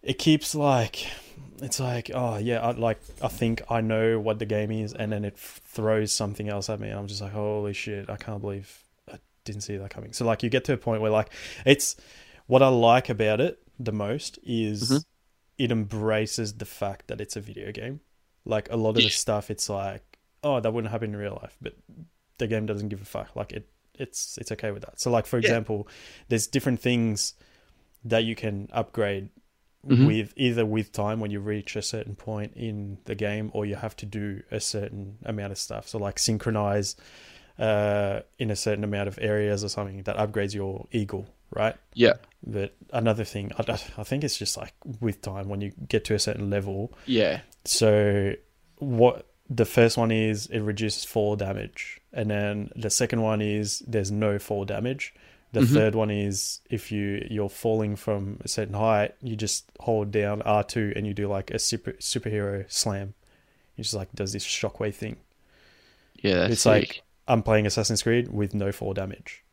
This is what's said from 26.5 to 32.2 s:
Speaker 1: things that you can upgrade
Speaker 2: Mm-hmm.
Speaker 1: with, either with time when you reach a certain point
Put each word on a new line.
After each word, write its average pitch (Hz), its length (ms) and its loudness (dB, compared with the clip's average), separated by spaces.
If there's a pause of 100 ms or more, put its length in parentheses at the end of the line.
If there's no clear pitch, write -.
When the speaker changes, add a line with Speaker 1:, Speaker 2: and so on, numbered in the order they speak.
Speaker 1:
things 113 540 0 (680)
that 113 220 2
you 113 100 -2
can 104 380 -6
upgrade 101 560 -2 (600)
Speaker 2:
Mm-hmm. 135 180 8
Speaker 1:
with, 107 300 2
either 120 300 2
with 107 260 0
time 110 280 -2
when 107 100 -4
you 101 100 -4
reach 104 340 -6
a 107 60 -2
certain 104 340 -6
point 104 400 -8